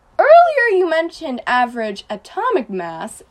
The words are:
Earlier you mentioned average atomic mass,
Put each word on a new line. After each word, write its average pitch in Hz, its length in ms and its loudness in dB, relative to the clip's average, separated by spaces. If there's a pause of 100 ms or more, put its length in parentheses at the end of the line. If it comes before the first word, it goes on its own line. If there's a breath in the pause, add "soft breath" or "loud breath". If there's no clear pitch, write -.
(180)
Earlier 571 600 4
you 359 120 0
mentioned 320 560 -4
average 240 640 -4
atomic 359 580 -6
mass, 175 640 -10